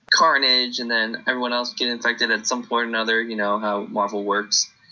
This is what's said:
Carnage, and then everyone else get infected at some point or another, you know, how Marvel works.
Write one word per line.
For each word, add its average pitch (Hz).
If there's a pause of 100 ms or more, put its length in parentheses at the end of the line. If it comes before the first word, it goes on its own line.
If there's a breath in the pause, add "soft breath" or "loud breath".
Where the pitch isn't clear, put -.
(100)
Carnage, 127
and 120
then 113
everyone 123
else 120
get 123
infected 120
at 110
some 123
point 117
or -
another, 113
you 117
know, 104
how 104
Marvel 101
works. 101 (220 soft breath)